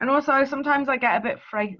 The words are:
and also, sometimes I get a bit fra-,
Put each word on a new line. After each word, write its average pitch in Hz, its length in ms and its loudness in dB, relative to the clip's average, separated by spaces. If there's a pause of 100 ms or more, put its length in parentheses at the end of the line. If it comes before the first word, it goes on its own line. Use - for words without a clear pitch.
and 240 100 -2
also, 285 340 2
sometimes 277 440 0
I 269 80 0
get 240 200 2
a - 40 0
bit 220 200 -6 (100)
fra-, 208 300 -4